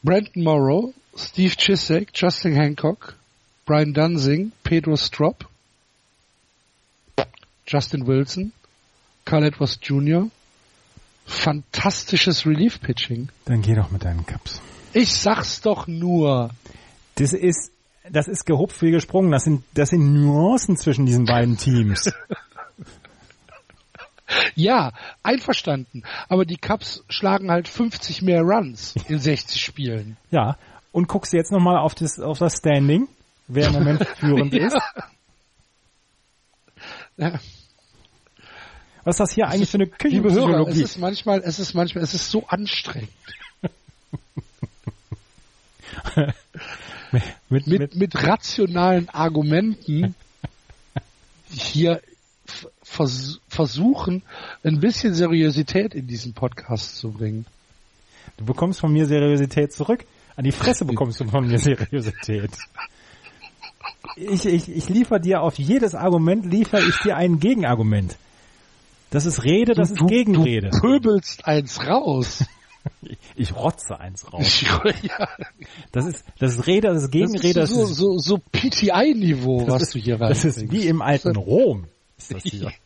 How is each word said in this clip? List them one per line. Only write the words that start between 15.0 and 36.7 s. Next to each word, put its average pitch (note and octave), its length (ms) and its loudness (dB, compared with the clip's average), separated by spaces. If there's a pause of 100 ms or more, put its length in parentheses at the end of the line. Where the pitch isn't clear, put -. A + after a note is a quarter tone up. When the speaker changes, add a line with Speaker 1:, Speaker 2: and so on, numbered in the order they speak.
Speaker 1:
sag's - 480 -2
doch G#3+ 240 0
nur. E3 640 0 (640)
Speaker 2:
Das C#3+ 200 0
ist, F3+ 380 0 (380)
das D3+ 180 0
ist F#3 200 -6
gehupft D#3+ 340 0
wie E3 80 4
gesprungen. F3 400 2
Das C#3 140 2
sind, D3 200 0 (120)
das D3 140 2
sind D3 240 4
Nuancen D#3 640 4
zwischen C#3 280 2
diesen B2 200 4
beiden A#2+ 320 2
Teams. A#2 600 2
<laughs> - 40 -20 (2250)
Speaker 1:
Ja, F3 380 2 (320)
einverstanden. D3+ 800 -2 (240)
Aber F#3 180 2
die E3+ 120 -8
Cubs - 520 -6
schlagen F#3+ 400 -2
halt E3+ 180 2
fünfzig - 540 -6
mehr F3 200 4
Runs E3+ 520 -2 (140)
in D#3 100 -2
sechzig C#3+ 420 -2
Spielen. A2+ 580 -8 (120)
Speaker 2:
Ja. C3 260 0 (360)
Und E3+ 160 0
guckst - 260 -4
du F3 40 2
jetzt E3 140 0
nochmal F3+ 260 4
auf D3 180 0
das, - 240 -6
auf D3 180 -6
das E3+ 200 0
Standing, D3 500 2 (400)
wer C#3+ 200 2
im - 60 2
Moment D3+ 340 2
<laughs> - 120 -14
führend C#3+ 340 2
Speaker 1:
Ja. G#3+ 140 2
Speaker 2:
ist. C#4 100 0 (2500)